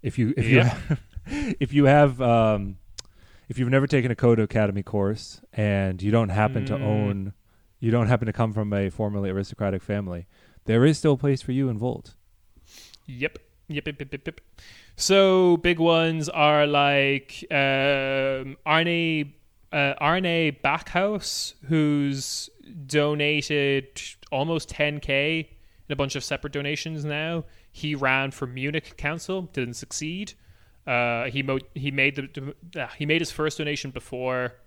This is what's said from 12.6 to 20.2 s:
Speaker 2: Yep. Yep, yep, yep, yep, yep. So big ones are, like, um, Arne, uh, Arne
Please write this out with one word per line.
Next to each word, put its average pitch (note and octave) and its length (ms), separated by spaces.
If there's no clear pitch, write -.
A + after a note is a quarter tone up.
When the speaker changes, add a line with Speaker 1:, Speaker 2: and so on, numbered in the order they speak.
Speaker 2:
Yep. C3 320
Yep, D3 180
yep, C#3+ 140
yep, C#3 120
yep, C#3 140
yep. D#3+ 140
So F#3 640
big E3+ 200
ones E3 500
are, D3 380
like, C#3+ 840
um, C3+ 1120
Arne, D#3+ 680
uh, C#3+ 260
Arne E3 540